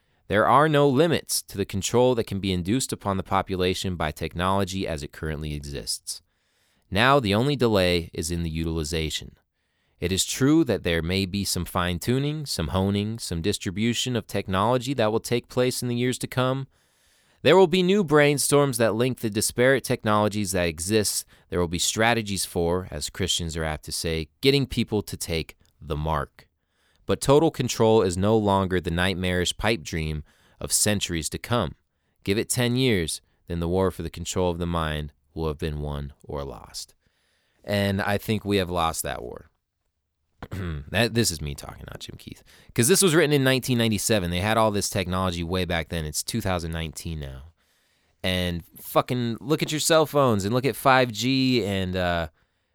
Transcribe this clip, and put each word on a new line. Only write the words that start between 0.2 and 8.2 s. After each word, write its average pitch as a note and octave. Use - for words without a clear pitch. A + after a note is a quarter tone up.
There G2+
are C#3
no C#3+
limits C#3+
to -
the G2
control B2
that A2+
can G2
be F#2+
induced F#2
upon G2
the F#2+
population F#2
by D#2+
technology F#2
as D2+
it C#2+
currently D2+
exists. C#2+
Now C3
the G2+
only C3+
delay F#2
is E2